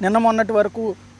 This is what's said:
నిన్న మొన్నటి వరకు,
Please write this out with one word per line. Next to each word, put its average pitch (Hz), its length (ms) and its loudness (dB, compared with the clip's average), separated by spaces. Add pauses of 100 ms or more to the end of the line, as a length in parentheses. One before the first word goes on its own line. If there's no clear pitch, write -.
నిన్న 196 160 2
మొన్నటి 226 340 2
వరకు, 208 440 -2 (240)